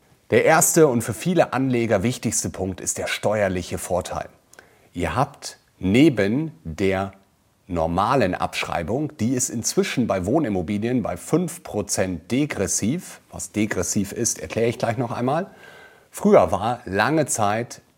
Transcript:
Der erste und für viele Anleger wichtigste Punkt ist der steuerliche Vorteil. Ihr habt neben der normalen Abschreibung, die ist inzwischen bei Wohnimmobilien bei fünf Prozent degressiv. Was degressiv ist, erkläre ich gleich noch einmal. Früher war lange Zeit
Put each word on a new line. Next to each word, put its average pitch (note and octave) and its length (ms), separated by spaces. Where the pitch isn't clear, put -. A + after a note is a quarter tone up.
Der A#2 160
erste D#3 420
und A#2+ 140
für A2+ 140
viele E3 360
Anleger A#2 520
wichtigste A#2 460
Punkt F#2+ 300
ist - 180
der - 100
steuerliche G2+ 720
Vorteil. - 520
Ihr E2+ 220
habt - 420
neben A#2+ 720
der F#2+ 500
normalen F#2 680
Abschreibung, G#2 840
die A#2 160
ist B2 160
inzwischen A#2+ 560
bei F#2+ 220
Wohnimmobilien G#2+ 760
bei F2 160
fünf - 460
Prozent F#2+ 680
degressiv. B2+ 920
Was - 220
degressiv G2+ 580
ist, - 280
erkläre - 300
ich A#2 80
gleich A2+ 220
noch A#2+ 120
einmal. C3+ 360
Früher C#3+ 400
war A2 340
lange A#2 400
Zeit A2 560